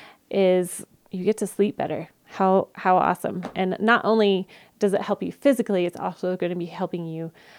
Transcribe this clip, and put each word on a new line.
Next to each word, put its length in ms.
is 560
you 140
get 140
to 100
sleep 280
better. 340
How, 480
how 240
awesome. 460
And 240
not 260
only 420
does 160
it 80
help 220
you 80
physically, 540
it's 140
also 380
gonna 180
be 100
helping 400
you 260